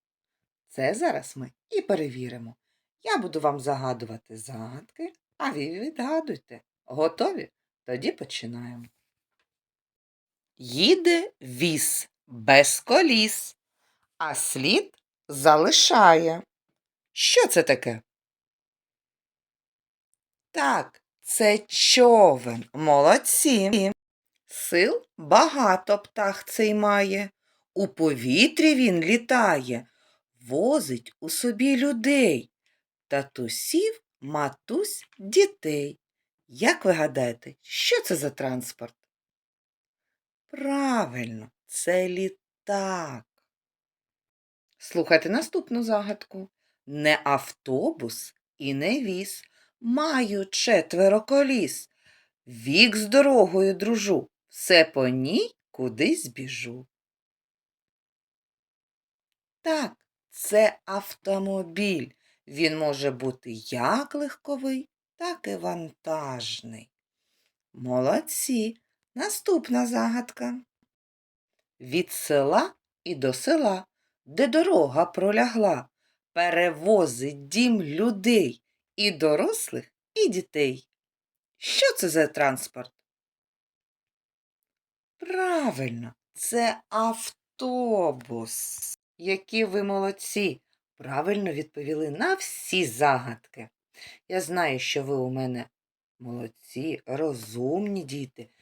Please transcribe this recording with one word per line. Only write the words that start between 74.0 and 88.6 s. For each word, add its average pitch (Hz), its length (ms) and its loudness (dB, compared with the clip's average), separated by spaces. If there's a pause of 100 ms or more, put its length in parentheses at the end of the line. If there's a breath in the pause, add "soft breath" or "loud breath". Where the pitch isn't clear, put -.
де 170 220 0
дорога 185 580 2
пролягла, 208 840 0 (440)
перевозить 165 1120 0
дім 220 340 2
людей, 190 840 0 (360)
і 208 120 0
дорослих, 156 800 -2 (220)
і 415 160 2
дітей. 143 580 -4 (720)
Що - 360 0
це 180 160 -2
за 151 180 2
транспорт? 131 640 -4 (2250)
Правильно, 247 960 -4 (200)
це - 560 -2
автобус. 214 1900 -4 (380)